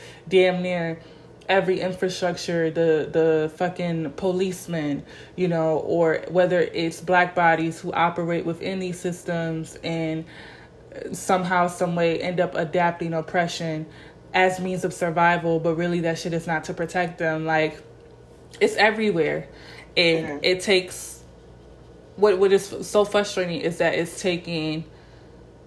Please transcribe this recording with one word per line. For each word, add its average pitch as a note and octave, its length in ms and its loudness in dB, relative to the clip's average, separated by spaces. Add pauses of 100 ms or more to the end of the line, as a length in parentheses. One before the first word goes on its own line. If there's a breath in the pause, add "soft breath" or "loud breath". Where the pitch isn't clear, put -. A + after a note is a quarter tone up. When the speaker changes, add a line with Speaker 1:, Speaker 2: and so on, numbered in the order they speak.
(280 loud breath)
Speaker 1:
damn F3+ 340 4
near E3+ 380 -4 (500 loud breath)
every F#3 320 2
infrastructure, F3+ 880 -2
the, D#3+ 420 2
the D#3+ 440 2
fucking F3 560 -4
policemen, F3 920 -2 (320 loud breath)
you F3+ 120 0
know, D#3+ 320 2
or E3 500 2
whether F3+ 320 4
it's E3 400 -2
Black F3 340 2
bodies E3 460 2
who F3 100 -6
operate E3+ 540 0
within F#3 340 -6
these F3+ 200 -6
systems E3 840 -4
and D#3+ 400 -4 (920 loud breath)
somehow, F3+ 540 2
some F3 280 -2
way E3+ 260 2
end F3+ 180 -4
up F3+ 140 0
adapting E3+ 600 0
oppression D#3+ 720 -2 (480 loud breath)
as F#3 240 4
means F#3 260 -4
of F3+ 80 -2
survival, E3+ 640 2
but E3 160 0
really F3 260 0
that D#3+ 180 0
shit E3+ 140 -4
is E3 120 -4
not D#3+ 200 -2
to F3 100 -6
protect F3 420 -4
them. D#3+ 280 -2
Like, D#3 360 0 (760)
it's G3 160 4
everywhere. F#3+ 720 2 (500 loud breath)
And E3 280 4
Speaker 2:
Mm-hmm. C#3+ 180 -8
Speaker 1:
it F#3 180 2
takes, - 600 -2 (920)
what, F#3+ 240 6
what G3 140 6
is - 340 0
so G#3 160 4
frustrating F#3+ 560 0
is E3+ 200 -4
that E3+ 140 2
it's E3+ 280 -4
taking E3 640 -4 (800 loud breath)